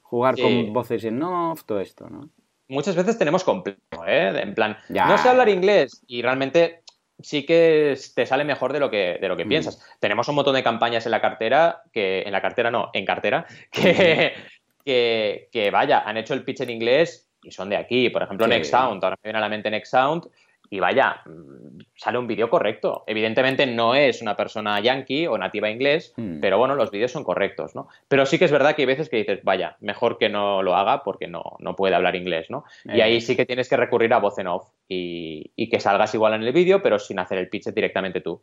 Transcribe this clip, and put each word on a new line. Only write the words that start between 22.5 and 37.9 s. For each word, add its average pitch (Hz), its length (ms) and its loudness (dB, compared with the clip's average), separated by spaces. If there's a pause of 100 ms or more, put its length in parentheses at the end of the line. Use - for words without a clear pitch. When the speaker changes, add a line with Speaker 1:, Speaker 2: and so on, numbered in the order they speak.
Speaker 2:
Evidentemente 127 580 0
no 117 300 0
es 139 260 4
una 104 140 -4
persona 104 440 -4
yankee 131 460 -2
o 135 100 -2
nativa 101 340 -4
inglés, 139 460 -2
Speaker 1:
Mm. 90 260 -8
Speaker 2:
pero 98 180 2
bueno, 131 160 2
los 123 160 -2
vídeos 107 200 -4
son - 120 -10
correctos, 90 500 -4
¿no? - 140 -12 (200)
Pero 139 200 2
sí 165 100 0
que 185 80 4
es 151 60 2
verdad 147 240 4
que 151 80 0
hay - 20 4
veces 135 240 -2
que 120 80 -2
dices, 98 260 -2
"Vaya, 92 360 -2
mejor 107 400 -2
que 110 100 2
no 101 320 0
lo 92 140 2
haga 107 260 2
porque 92 260 -8
no, 85 140 -12 (160)
no 87 180 -8
puede 95 200 2
hablar 87 200 2
inglés", 90 360 -4
¿no? 131 140 -10 (200)
Y 110 140 0
Speaker 1:
Eh. 113 40 6
Speaker 2:
ahí 113 180 4
sí 120 140 -2
que 127 120 0
tienes 123 200 -4
que 139 100 2
recurrir 117 360 2
a 120 60 4
voz 101 180 0
en 98 80 -6
off 90 220 -6 (200)
y, 85 680 -8
y 113 140 -4
que 113 100 0
salgas 101 340 2
igual 110 220 2
en 110 80 -4
el 120 100 -2
vídeo, 180 300 4
pero 107 160 4
sin - 180 -8
hacer 92 220 -4
el 92 100 -4
pitch 101 240 -8
directamente 95 480 -2